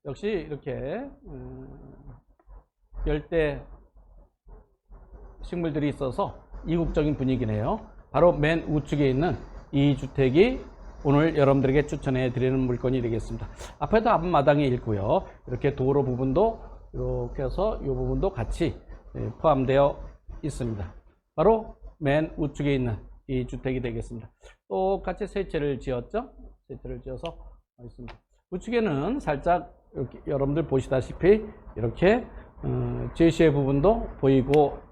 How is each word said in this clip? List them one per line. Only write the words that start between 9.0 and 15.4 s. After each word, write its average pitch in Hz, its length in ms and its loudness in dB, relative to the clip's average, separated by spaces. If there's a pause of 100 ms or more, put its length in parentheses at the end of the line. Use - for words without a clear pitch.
있는 139 260 0 (360)
이 139 260 4
주택이 139 720 2 (340)
오늘 147 320 4
여러분들에게 139 520 4
추천해 131 440 -2
드리는 127 280 2
물건이 127 420 0
되겠습니다. 113 460 -4 (320)
앞에도 220 320 2
앞마당이 151 560 4
있고요. 120 580 0 (220)